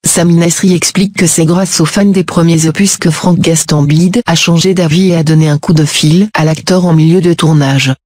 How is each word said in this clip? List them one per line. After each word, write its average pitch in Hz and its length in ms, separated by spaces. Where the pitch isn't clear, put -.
Sami 170 280
Nasri 170 400
explique 190 400
que 180 120
c'est 160 180
grâce 175 360
aux 156 60
fans 202 180
des 190 200
premiers 170 420
opus 190 300
que 170 140
Franck 175 280
Gastambide 165 880
a 165 100
changé 170 380
d'avis 175 360
et 170 80
a 160 80
donné 156 240
un 147 100
coup 170 160
de 151 100
fil 170 480
à 160 120
l'acteur 180 420
en 165 80
milieu 160 260
de 175 140
tournage. 139 580